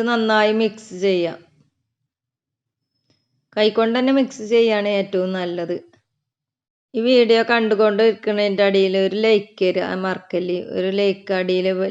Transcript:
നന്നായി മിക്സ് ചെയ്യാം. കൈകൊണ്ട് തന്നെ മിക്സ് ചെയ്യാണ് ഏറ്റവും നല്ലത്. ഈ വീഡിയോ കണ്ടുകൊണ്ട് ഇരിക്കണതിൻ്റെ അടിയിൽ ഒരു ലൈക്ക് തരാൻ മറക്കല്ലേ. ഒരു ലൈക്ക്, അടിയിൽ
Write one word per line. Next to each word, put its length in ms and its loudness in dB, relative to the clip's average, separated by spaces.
നന്നായി 520 2
മിക്സ് 420 -4
ചെയ്യാം. 380 0
കൈകൊണ്ട് 420 2
തന്നെ 200 2
മിക്സ് 360 -2
ചെയ്യാണ് 360 2
ഏറ്റവും 380 -2
നല്ലത്. 380 -6
ഈ 140 -4
വീഡിയോ 340 4
കണ്ടുകൊണ്ട് 560 2
ഇരിക്കണതിൻ്റെ 600 0
അടിയിൽ 340 2
ഒരു 220 -2
ലൈക്ക് 360 0
തരാൻ 440 -2
മറക്കല്ലേ. 520 -4
ഒരു 120 -2
ലൈക്ക്, 300 -2
അടിയിൽ 280 -2